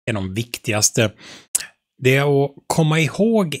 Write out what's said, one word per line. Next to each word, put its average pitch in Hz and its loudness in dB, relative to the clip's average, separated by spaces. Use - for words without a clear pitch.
är 117 -4
de 95 -6
viktigaste. 110 -2
Det 131 4
att 139 0
komma 156 2
ihåg 190 0